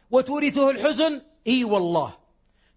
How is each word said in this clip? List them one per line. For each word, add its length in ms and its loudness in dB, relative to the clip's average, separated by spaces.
وتورثه 600 2
الحزن؟ 520 -2
إي 180 2
والله 500 -2